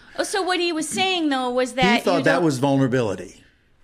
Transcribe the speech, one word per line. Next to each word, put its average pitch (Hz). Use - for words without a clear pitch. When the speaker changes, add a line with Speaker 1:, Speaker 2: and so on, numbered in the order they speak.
Speaker 1:
Oh, -
so 381
what 359
he 349
was 311
saying, 370
though, 254
was 247
that 240
Speaker 2:
He 233
thought 180
Speaker 1:
you 135
Speaker 2:
that 160
Speaker 1:
don't 175
Speaker 2:
was 143
vulnerability. 127